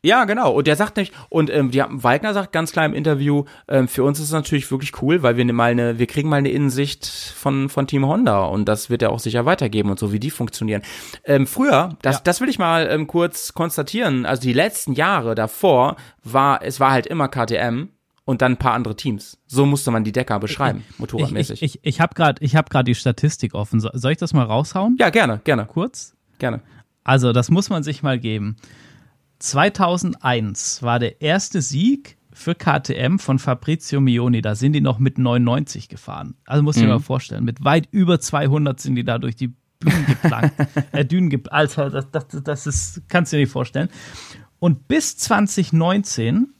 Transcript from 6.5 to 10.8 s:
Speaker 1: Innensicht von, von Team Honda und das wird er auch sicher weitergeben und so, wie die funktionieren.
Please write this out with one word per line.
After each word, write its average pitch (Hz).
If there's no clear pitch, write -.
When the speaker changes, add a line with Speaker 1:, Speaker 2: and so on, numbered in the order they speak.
Speaker 1:
Innensicht 139
von, -
von 135
Team 139
Honda 139
und 98
das 107
wird 120
er 110
auch 113
sicher 120
weitergeben 107
und 95
so, 101
wie 104
die 135
funktionieren. 107